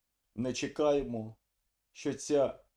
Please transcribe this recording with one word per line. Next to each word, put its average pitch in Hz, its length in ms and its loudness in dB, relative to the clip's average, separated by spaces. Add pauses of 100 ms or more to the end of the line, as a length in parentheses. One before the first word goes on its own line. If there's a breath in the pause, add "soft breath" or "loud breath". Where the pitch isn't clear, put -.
(360)
не 123 180 -2
чекаємо, 131 840 0 (560)
що - 220 -4
ця 135 460 0 (180)